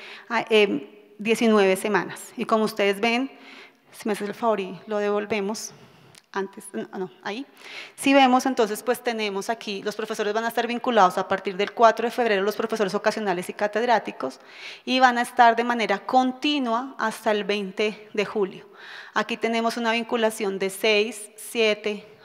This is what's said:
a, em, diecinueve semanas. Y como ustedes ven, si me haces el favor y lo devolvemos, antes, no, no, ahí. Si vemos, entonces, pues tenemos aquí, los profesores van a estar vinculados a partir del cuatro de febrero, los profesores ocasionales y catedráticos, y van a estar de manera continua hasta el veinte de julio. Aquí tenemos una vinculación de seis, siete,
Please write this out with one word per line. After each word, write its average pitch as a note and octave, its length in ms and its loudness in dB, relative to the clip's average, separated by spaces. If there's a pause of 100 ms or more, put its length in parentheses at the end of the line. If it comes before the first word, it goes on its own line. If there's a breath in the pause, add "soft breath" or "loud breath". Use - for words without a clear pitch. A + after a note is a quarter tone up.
(280 loud breath)
a, A#3 220 -2
em, G#3 360 4 (300)
diecinueve G#3+ 600 4
semanas. F#3+ 440 -2 (160)
Y A3+ 80 -6
como A3 200 2
ustedes G3+ 360 0
ven, A#3 300 0 (600 loud breath)
si - 160 -16
me G#3+ 60 0
haces G3+ 160 -4
el G3+ 60 -8
favor A3 260 0
y F#3 260 -8
lo G#3 120 -4
devolvemos, G#3 720 -2 (580 loud breath)
antes, G3 420 -6
no, A3 140 -8 (100)
no, F#3 140 -8 (120)
ahí. A3 240 -8 (500 loud breath)
Si - 160 2
vemos, B3+ 340 6
entonces, A3 360 0
pues A#3+ 200 -2
tenemos G#3+ 460 -4
aquí, A3 340 -6
los G3+ 140 -6
profesores G#3+ 380 -4
van A3+ 100 -2
a A#3 40 -2
estar A3+ 180 -2
vinculados A#3 500 4
a F#3+ 100 0
partir F#3+ 300 -4
del G3 160 -2
cuatro A3+ 340 6
de A3+ 60 -2
febrero, G#3+ 300 2
los G#3 120 0
profesores G#3+ 400 -2
ocasionales G3+ 540 -2
y G#3+ 60 -10
catedráticos, G#3+ 840 -2 (460 loud breath)
y B3+ 160 0
van B3 180 4
a A#3+ 40 0
estar A#3 340 4
de A3+ 80 0
manera A3 340 0
continua B3+ 1000 0
hasta A3 340 -2
el G#3 120 0
veinte G#3 680 -4
de G3+ 140 -2
julio. G3+ 420 -4 (460 loud breath)
Aquí G#3+ 240 -2
tenemos A3+ 400 -2
una A#3 120 0
vinculación A3 680 -2
de F#3+ 120 -2
seis, A3 640 0
siete, G#3+ 720 -2 (180)